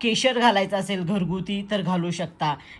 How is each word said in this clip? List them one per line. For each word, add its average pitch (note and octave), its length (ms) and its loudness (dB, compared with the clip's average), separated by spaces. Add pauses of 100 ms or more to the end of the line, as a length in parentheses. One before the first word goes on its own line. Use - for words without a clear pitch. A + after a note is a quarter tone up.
केशर B3 380 2
घालायचं G3+ 380 4
असेल F#3+ 280 -2
घरगुती F#3+ 680 -2
तर G3+ 120 -2
घालू F3 280 0
शकता, D#3 460 -4 (240)